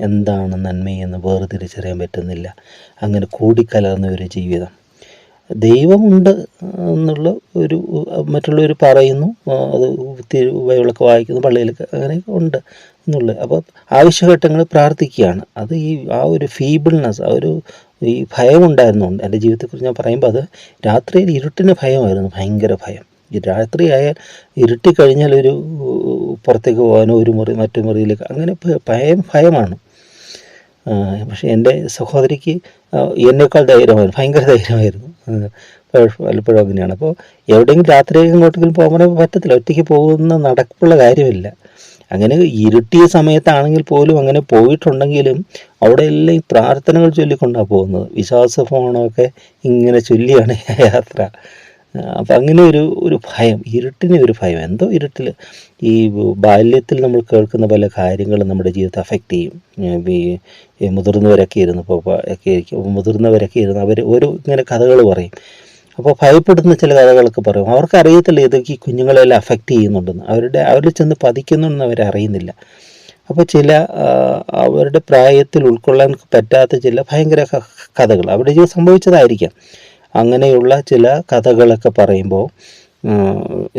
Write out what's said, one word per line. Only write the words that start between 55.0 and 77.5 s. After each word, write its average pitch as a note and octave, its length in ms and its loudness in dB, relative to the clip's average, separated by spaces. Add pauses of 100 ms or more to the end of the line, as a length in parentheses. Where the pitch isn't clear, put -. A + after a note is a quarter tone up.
ഈ A2+ 260 2 (280)
ബാല്യത്തിൽ A2+ 640 2
നമ്മൾ B2 180 0
കേൾക്കുന്ന A2 460 -2
പല G#2 220 0 (100)
കാര്യങ്ങളും G2 500 -2
നമ്മുടെ F#2 220 -4
ജീവിതത്തെ F#2 300 -6
അഫക്റ്റ് - 320 -8
ചെയ്യും. F3 300 -8 (220)
ഏ, F3 280 -6
ഈ, E3+ 260 -4 (440)
ഈ G2 60 -4
മുതിർന്നവരൊക്കെ G2 720 0
ഇരുന്ന് F2 220 -2
ഇപ്പോൾ F2 180 -4
പ-, F2+ 320 -6
ഒക്കെ F#2+ 180 -6
ഇരിക്കും, G2 440 -4
മുതിർന്നവരൊക്കെ G#2+ 640 0
ഇരുന്ന് G2+ 200 -2
അവർ G#2+ 200 -2
ഓരോ B2 320 0
ഇങ്ങനെ C#3 300 -4
കഥകൾ B2 460 2
പറയും. F#2 220 -2 (680)
അപ്പോൾ C#3 240 0
ഭയപ്പെടുന്ന E3+ 520 4
ചില C#3+ 200 0
കഥകളൊക്കെ B2+ 460 4
പറയും. G2+ 300 -2
അവർക്കറിയത്തില്ല D#3+ 680 4
ഇതൊക്കെ B2+ 320 0
ഈ C3 40 -8
കുഞ്ഞുങ്ങളെല്ലാം B2+ 640 2
അഫക്റ്റ് A#2+ 340 -4
ചെയ്യുന്നുണ്ടെന്ന്, F#2+ 560 -2
അവരുടെ, A#2+ 300 -2
അവരിൽ C#3+ 320 2
ചെന്ന് D#3 320 -2
പതിക്കുന്നുണ്ടെന്ന് C#3 640 -2
അവരറിയുന്നില്ല. G#2 680 -4 (760)
അപ്പോൾ D#3+ 120 0
ചില, D3 300 2
ആ, C3 800 0
അവരുടെ C#3+ 480 0
പ്രായത്തിൽ C#3 680 2
ഉൾക്കൊള്ളാൻ C3+ 500 2 (200)
പറ്റാത്ത B2+ 420 2
ചില B2 240 -2
ഭയങ്കര D3+ 440 0
ക-, - 460 -10 (100)